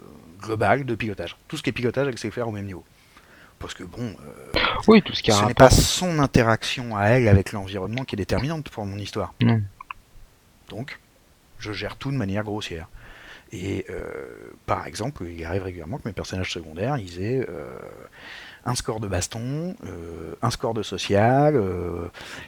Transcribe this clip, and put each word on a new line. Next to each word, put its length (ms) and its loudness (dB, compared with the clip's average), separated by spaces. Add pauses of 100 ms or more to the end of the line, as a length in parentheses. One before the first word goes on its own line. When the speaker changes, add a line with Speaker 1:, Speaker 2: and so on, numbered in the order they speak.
(420)
Speaker 1:
global 420 2
de 100 -2
pilotage. 400 -4 (140)
Tout 80 -8
ce 60 -8
qui 80 0
est 20 2
pilotage, 360 0
elle 100 -4
sait 120 -6
faire 160 -4
au 40 -4
même 160 -4
niveau. 180 -10 (760)
Parce 140 -10
que 120 -14
bon, 300 -8 (120)
euh, 340 -6 (260)
Speaker 2:
Oui, 140 12
tout 140 -2
ce 80 -4
qui 80 2
a 40 6
Speaker 1:
ce 60 6
n'est 60 4
Speaker 2:
rapport. 220 10
Speaker 1:
pas 20 6
son 480 4
interaction 760 2
à 120 4
elle 200 6
avec 260 6
l'environnement 520 -6
qui 120 -6
est 20 -2
déterminante 500 -2
pour 160 -8
mon 140 -6
histoire. 420 -6
Speaker 2:
Non. 220 6 (1040)
Speaker 1:
Donc, 300 -10 (600)
je 140 -8
gère 240 -8
tout 140 -6
de 60 -2
manière 280 0
grossière. 440 -6 (640)
Et, 360 -4
euh, 120 -8 (680)
par 200 -2
exemple, 380 -8
il 200 -8
arrive 180 -2
régulièrement 360 -8
que 100 -8
mes 40 -6
personnages 400 -6
secondaires, 460 -4
ils 240 -8
aient, 260 0
euh, 300 -10 (840)
un 120 -2
score 240 -4
de 80 -4
baston, 680 -4 (100)
euh, 540 -10
un 100 2
score 220 -2
de 100 -2
social, 720 4
euh, 520 -2 (400)